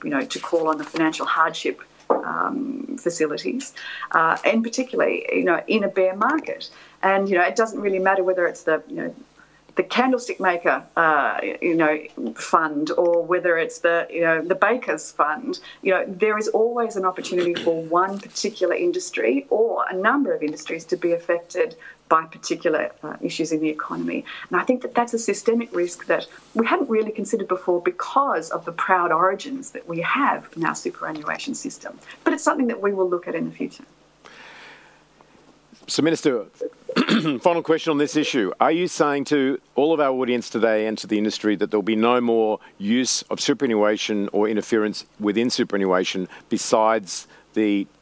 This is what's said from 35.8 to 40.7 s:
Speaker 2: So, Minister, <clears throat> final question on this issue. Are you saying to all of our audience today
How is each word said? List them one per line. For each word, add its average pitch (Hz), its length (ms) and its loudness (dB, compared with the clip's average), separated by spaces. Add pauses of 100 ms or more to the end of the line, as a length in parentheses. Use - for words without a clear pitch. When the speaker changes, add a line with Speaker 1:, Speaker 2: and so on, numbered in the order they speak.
Speaker 2:
So, - 140 0
Minister, 139 420 2 (500)
<clears throat> 160 440 2
final 170 240 2
question 165 260 0
on 147 80 2
this 147 180 0
issue. 135 440 2
Are 131 120 4
you 175 160 2
saying 143 380 0
to 135 340 2 (140)
all 151 180 4
of 156 80 2
our 139 120 4
audience 123 360 0
today 110 380 2